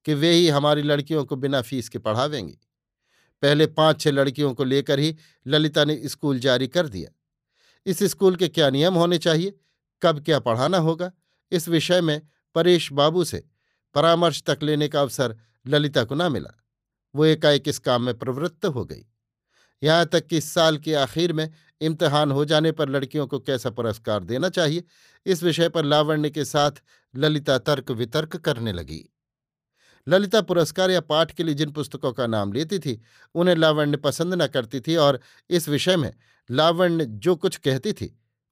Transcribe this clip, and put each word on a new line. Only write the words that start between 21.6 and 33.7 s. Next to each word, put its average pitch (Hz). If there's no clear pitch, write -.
इम्तिहान 151
हो 139
जाने 156
पर 147
लड़कियों 139
को 139
कैसा 127
पुरस्कार 110
देना 131
चाहिए, 170
इस 180
विषय 170
पर 160
लावण्य 151
के 143
साथ 147
ललिता 147
तर्क 143
वितर्क 135
करने 117
लगी। 80
ललिता 196
पुरस्कार 185
या 180
पाठ 156
के -
लिए 160
जिन 147
पुस्तकों 147
का 120
नाम 104
लेती 160
थी, 131
उन्हें 175
लावण्य 151